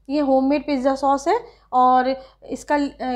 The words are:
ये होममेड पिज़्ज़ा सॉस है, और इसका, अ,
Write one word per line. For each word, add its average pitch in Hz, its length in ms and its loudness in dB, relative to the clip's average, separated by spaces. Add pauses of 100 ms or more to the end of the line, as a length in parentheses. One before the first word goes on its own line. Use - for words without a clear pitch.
ये 285 100 -2
होममेड 269 460 0
पिज़्ज़ा 269 300 0
सॉस 277 320 0
है, 415 120 2 (340)
और 254 420 4 (280)
इसका, - 320 -4
अ, 285 400 -4